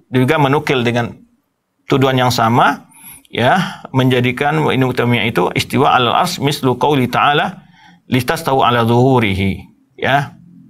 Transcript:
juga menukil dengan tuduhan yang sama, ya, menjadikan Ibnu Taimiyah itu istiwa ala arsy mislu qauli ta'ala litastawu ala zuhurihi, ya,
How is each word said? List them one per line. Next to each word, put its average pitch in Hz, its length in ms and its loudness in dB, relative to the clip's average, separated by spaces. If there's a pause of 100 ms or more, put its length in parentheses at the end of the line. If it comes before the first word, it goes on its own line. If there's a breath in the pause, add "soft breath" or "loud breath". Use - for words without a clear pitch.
juga 127 320 0
menukil 139 480 0
dengan 117 320 -4 (720)
tuduhan 135 240 2
yang 127 160 2
sama, 123 560 0 (400 loud breath)
ya, - 640 -2
menjadikan 131 720 0
Ibnu 123 320 -2
Taimiyah 120 320 0
itu - 240 -2
istiwa - 400 0
ala 123 320 2
arsy 175 160 -6
mislu 135 400 -2
qauli 135 320 0
ta'ala 147 480 0 (480 loud breath)
litastawu 135 560 0
ala 117 240 2
zuhurihi, 113 800 2 (320)
ya, 135 320 -2 (380)